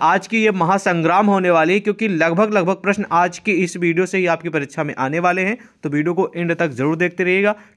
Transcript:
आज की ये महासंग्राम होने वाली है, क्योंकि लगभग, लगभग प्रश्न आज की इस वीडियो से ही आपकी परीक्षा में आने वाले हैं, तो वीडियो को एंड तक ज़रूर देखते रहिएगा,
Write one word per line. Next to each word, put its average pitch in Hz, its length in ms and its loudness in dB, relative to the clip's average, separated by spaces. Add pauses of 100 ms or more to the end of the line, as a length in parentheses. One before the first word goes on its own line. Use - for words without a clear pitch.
आज 175 240 2
की 220 160 0
ये 214 100 4
महासंग्राम 180 760 2
होने 185 240 2
वाली 165 220 4
है, 208 80 2
क्योंकि 208 280 -2
लगभग, 170 460 0
लगभग 185 220 2
प्रश्न 202 360 -2
आज 175 260 2
की 214 160 -4
इस 175 220 -2
वीडियो 175 300 0
से 190 120 -4
ही 180 80 0
आपकी 165 220 -2
परीक्षा 151 360 -4
में 147 120 -8
आने 139 220 -4
वाले 180 240 0
हैं, 208 140 -4 (260)
तो 151 60 -6
वीडियो 151 260 -2
को 180 220 -2
एंड 170 180 -2
तक 165 160 -2
ज़रूर 135 260 -2
देखते 175 280 -2
रहिएगा, 196 280 0 (240)